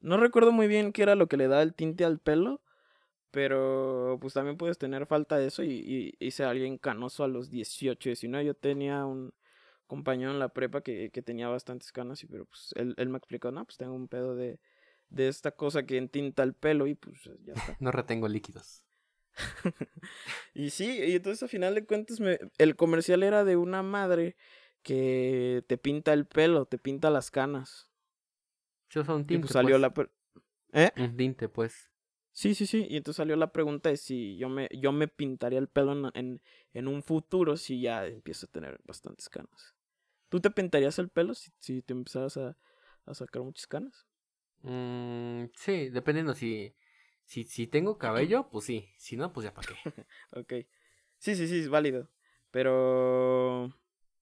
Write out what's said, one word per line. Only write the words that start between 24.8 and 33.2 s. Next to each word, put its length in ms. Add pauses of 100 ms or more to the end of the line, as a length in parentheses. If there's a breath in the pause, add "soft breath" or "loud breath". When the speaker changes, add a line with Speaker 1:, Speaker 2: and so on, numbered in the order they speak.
Speaker 1:
que 840
te 100
pinta 340
el 140
pelo, 400
te 120
pinta 320
las 200
canas. 580 (1000)
Speaker 2:
Sí, 100
o 60
sea, 100
un 80
Speaker 1:
Y, 40
Speaker 2:
tinte, 160
Speaker 1:
pues, 100
salió 240
Speaker 2:
pues. 60
Speaker 1:
la 120
per-, 160 (600)
¿eh? 240
Speaker 2:
Un 200
tinte, 320
pues. 420 (420)
Speaker 1:
Sí, 220
sí, 120
sí. 220
Y 80
entonces 220
salió 180